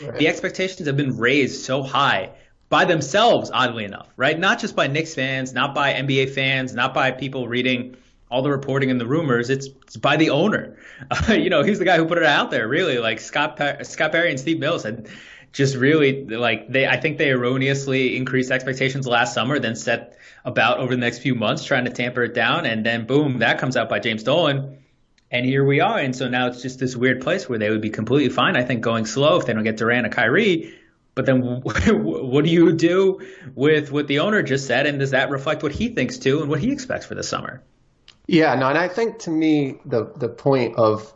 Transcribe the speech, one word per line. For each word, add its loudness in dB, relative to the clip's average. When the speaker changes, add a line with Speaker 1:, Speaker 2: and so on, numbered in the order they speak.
Speaker 1:
Right. -10
Speaker 2:
the 2
expectations -4
have 0
been -2
raised 0
so -2
high 0
by 4
themselves, 2
oddly 0
enough, -12
right? 2
Not 2
just -8
by 2
Knicks -4
fans, -4
not -2
by 2
N -2
B 2
A 0
fans, -2
not 0
by 0
people -6
reading -2
all -2
the 0
reporting -2
and 0
the -4
rumors. 0
It's, -2
it's -20
by 2
the 4
owner. 0
<laughs> -20
Uh, 6
you 2
know, 4
he's 2
the 0
guy 4
who 2
put 0
it 2
out 2
there, -2
really. 0
Like, -2
Scott -4
Pe-, -2
Scott -4
Perry 2
and -4
Steve -2
Mills -2
had -10
just 0
really, 4
like, -2
they, 2
I 2
think -4
they 2
erroneously 0
increased -2
expectations -2
last 2
summer, 0
then -4
set -4
about 2
over -2
the -2
next -2
few 0
months -2
trying 0
to -4
tamper -4
it -2
down. 0
And -2
then, -2
boom, 2
that 2
comes -2
out 0
by 0
James -4
Dolan. 0
And -2
here 2
we 4
are. 0
And -2
so -4
now 0
it's -10
just -10
this -4
weird 2
place -4
where -2
they 0
would 0
be -2
completely 2
fine, 2
I 2
think, -2
going 0
slow 2
if -4
they 0
don't 0
get -2
Durant 0
and -6
Kyrie. 2
But -2
then 4
<laughs> -4
what 0
do 2
you 6
do 2
with 2
what -2
the 2
owner 2
just -2
said? 2
And -2
does -2
that 2
reflect -4
what -2
he -2
thinks, -4
too, 2
and -4
what 0
he 0
expects -6
for -12
the -8
summer? -8
Speaker 1:
Yeah, 4
no, 2
and 2
I 0
think -2
to -8
me, 2
the, -2
the -4
point 0
of 2